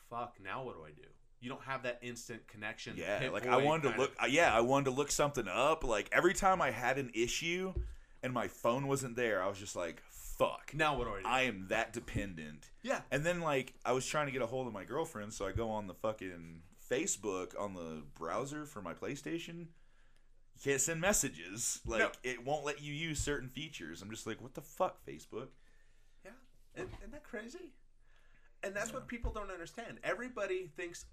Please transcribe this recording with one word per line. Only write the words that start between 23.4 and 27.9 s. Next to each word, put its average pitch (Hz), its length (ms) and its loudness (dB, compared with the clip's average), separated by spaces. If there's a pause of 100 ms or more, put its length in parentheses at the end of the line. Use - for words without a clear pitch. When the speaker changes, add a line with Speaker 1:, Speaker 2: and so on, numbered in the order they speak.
Speaker 2:
features. 87 520 -10
I'm 101 80 -10
just 107 160 -10
like, 110 140 -4
"What 117 140 -14
the 156 80 -8
fuck, - 440 -2
Facebook?" 104 420 -10 (760)
Speaker 1:
Yeah. 190 60 -18 (440)
And, 185 140 -6 (120)
isn't 214 120 -14
that 302 120 -14
crazy? 254 500 -12 (880)